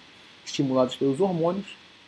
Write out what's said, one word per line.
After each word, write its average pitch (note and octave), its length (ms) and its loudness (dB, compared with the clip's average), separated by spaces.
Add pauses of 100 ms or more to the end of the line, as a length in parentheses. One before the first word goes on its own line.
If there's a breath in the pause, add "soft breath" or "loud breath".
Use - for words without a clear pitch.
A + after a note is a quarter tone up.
(420)
estimulados C3 520 0
pelos C#3 240 0
hormônios. F3+ 480 0 (400)